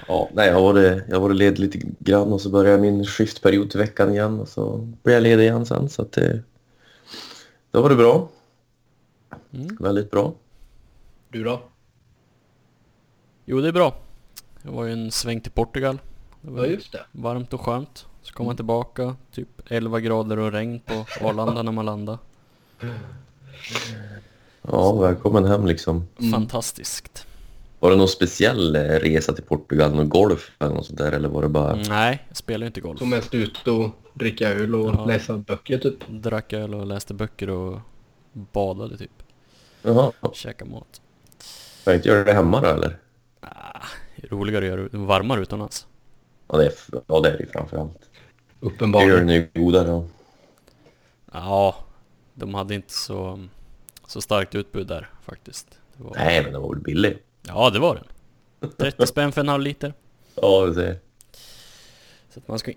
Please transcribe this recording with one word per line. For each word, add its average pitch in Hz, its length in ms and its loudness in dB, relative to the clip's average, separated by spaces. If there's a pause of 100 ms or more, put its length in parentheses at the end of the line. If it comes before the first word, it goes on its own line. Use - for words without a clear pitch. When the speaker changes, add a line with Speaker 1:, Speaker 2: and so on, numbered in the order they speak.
Speaker 1:
Ja, 85 260 -4
nej, 101 140 4
jag 90 60 6
har 92 80 6 (120)
varit, 95 340 6
jag 92 80 0
har 95 60 2
varit 98 140 2
ledig 98 240 4
lite 98 200 -2 (200)
grann 101 340 4
och 98 80 -2
så 101 80 -6
börjar 98 280 6
min 101 280 2
skiftperiod 101 640 0
till 98 100 -2
veckan 101 320 2
igen 107 280 0
och 101 80 -8
så 107 300 -6 (260)
blir 123 100 6
jag 117 100 6
ledig 113 200 8
igen 117 220 4
sen, 135 240 -2
så - 120 -6
att - 100 -8
det, 113 320 0 (1300)
det - 60 2
har 117 60 6
varit 139 140 6
bra. 127 320 6 (1200)
Speaker 2:
Mm. 156 260 -12
Speaker 1:
Väldigt 101 320 -2
bra. 147 220 0 (960)
Speaker 3:
Du 113 140 -8
då? 120 180 -6 (1800)
Speaker 2:
Jo, 131 160 -2
det 151 60 0
är 165 40 0
bra. 170 240 2 (680)
Jag 143 100 -16
var 117 140 -8
ju 117 80 -6
en 113 180 -8
sväng 117 300 -6
till - 100 -12
Portugal. 131 480 -4 (420)
Det 156 100 -18
var 123 140 -4
Speaker 3:
Ja, 156 60 0
just 208 200 -8
det. - 200 -16
Speaker 2:
varmt 123 420 -8
och 123 80 -10
skönt. 123 440 -8 (160)
Så - 120 -20
kom 113 120 -8
man 120 60 -4
Speaker 3:
Mm. 120 60 -8
Speaker 2:
tillbaka, 120 580 -4 (160)
typ - 400 -16
elva 113 280 -2
grader 110 400 -2
och 107 120 -2
regn 113 280 -6
på 110 260 -8 (160)
Arlanda 113 420 -2
när 113 80 -4
man 110 140 -4
landade. 107 320 -8 (2500)
Speaker 1:
Ja, 95 320 2
välkommen 95 520 2
hem 101 200 2
liksom. 85 420 -2 (120)
Speaker 3:
Mm. 117 120 -2
Speaker 2:
Fantastiskt. - 960 -6 (520)
Speaker 1:
Var 87 120 6
det 95 60 8
någon 95 100 6
speciell, 95 680 0
eh, 76 60 2
resa 78 520 2
till - 100 -10
Portugal, 76 520 0
någon 76 140 2
golf 87 500 2
eller 73 140 -2
något 76 120 -6
sånt 73 140 -16
där, 76 120 -2
eller 73 180 -2
var - 120 -4
det 78 80 0
bara 76 260 0
Speaker 2:
Nej, 107 520 -2
jag - 100 -18
spelar 110 260 -8
ju 117 40 -8
inte 113 140 -12
golf. - 180 -12
Speaker 3:
Så 127 60 -6
mest 120 280 -4
ut 113 340 -6
och 113 220 0 (240)
dricka 113 360 -4
öl 107 260 -2
och 110 200 0
Speaker 2:
Ja. 107 100 -2
Speaker 3:
läsa 110 320 -2
böcker, 104 400 -6
typ. 135 200 -4 (100)
Speaker 2:
Drack 110 460 -8
öl 107 200 -8
och 101 140 -8
läste 101 260 -10
böcker 101 360 -8
och 92 300 -6 (540)
badade, 101 640 -6
typ. 92 140 -16 (680)
Speaker 1:
Jaha. 117 300 4 (220)
Speaker 2:
Käka - 320 -14
mat. - 360 -18 (840)
Speaker 1:
Kan 95 100 6
jag - 20 6
inte 87 140 2
göra 104 140 6
det 104 100 6
hemma 98 280 4
då, 87 60 4
eller? 76 300 0 (420)
Speaker 2:
Ah, - 420 -20 (480)
roligare 101 360 -2
att 92 60 -2
göra 95 200 -6
det 107 60 -10
varmare 101 440 2
utomlands. 104 460 -10 (600)
Speaker 1:
Ja, - 100 -2
det 76 80 6
är 71 40 2
f-, - 200 -12 (180)
ja, 80 120 2
det 78 100 4
är - 80 -2
det - 60 -8
ju - 60 -14
framförallt. 78 600 -10 (500)
Speaker 3:
Uppenbarligen. 101 560 4
Speaker 1:
Ölen 87 140 6
är 85 40 6
ju 85 160 4 (140)
godare, 87 240 4
ja. 85 180 -2 (1300)
Speaker 2:
Ja, 95 440 0 (580)
de 98 200 -10
hade 98 220 -6
inte 98 180 -10
så... 95 540 -8 (600)
Så 110 140 -12
starkt 98 340 -2
utbud 98 320 -8
där, 82 220 -10 (120)
faktiskt. - 580 -20 (180)
Det 131 60 -20
var 117 120 -16
Speaker 1:
Nej, 80 280 2
men 67 100 -10
det 69 60 -8
var - 140 -8
väl 73 100 -10
billig. 98 340 0 (300)
Speaker 2:
Ja, 107 220 2
det 104 100 0
var 156 160 2
den. - 840 -16
Trettio 139 280 -2
spänn 143 260 0
för 147 100 -2
en 143 80 -2
halv 143 140 0
liter. 143 300 -8 (420)
Speaker 1:
Ja, 98 300 4
du 85 80 0
ser. 87 260 -4 (1300)
Speaker 2:
Så - 60 -20
att - 80 -20
man 113 120 -8
ska 123 180 -10